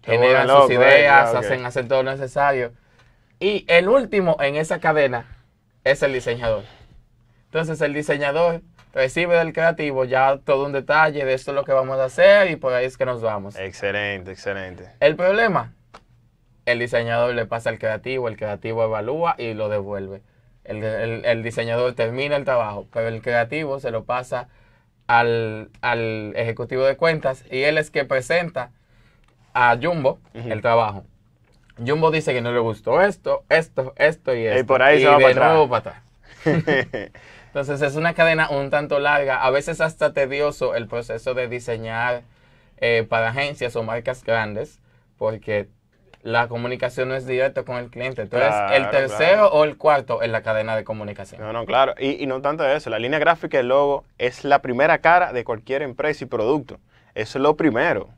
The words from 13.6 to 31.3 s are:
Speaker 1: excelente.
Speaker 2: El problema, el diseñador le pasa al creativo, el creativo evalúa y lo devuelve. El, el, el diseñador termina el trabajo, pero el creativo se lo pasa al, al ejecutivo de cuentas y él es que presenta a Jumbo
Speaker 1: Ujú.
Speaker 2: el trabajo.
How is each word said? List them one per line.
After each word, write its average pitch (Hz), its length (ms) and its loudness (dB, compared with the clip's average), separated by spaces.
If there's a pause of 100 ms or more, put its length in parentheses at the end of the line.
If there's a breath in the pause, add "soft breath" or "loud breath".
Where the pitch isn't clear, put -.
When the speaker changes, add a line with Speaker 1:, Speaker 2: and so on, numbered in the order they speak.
Speaker 1:
excelente. 92 580 -10 (100)
Speaker 2:
El 151 160 4
problema, 180 580 0 (920)
el 120 120 0
diseñador 120 560 -2
le 117 140 -4
pasa 117 240 -6
al 110 80 -10
creativo, 120 480 -4
el 104 100 -8
creativo 110 460 -6
evalúa 117 560 -2
y 113 160 -6
lo 107 140 -4
devuelve. 98 520 -6 (420)
El, 107 200 -10
el, 110 420 -6
el 117 160 0
diseñador 117 520 -4
termina 127 420 -4
el 139 100 -4
trabajo, 110 480 -4
pero 117 140 -4
el 113 160 -8
creativo 135 560 -4
se 131 100 -6
lo 110 140 -6
pasa 127 460 -6 (580)
al, 117 640 0 (100)
al 110 540 -4
ejecutivo 117 480 -4
de 135 120 2
cuentas 151 540 -2
y 131 140 -4
él 151 160 2
es 151 100 -4
que 143 160 -4
presenta 135 640 -4 (840)
a 123 260 4
Jumbo 156 380 0 (160)
Speaker 1:
Ujú. 117 160 -8
Speaker 2:
el 107 100 -4
trabajo. 110 440 0 (800)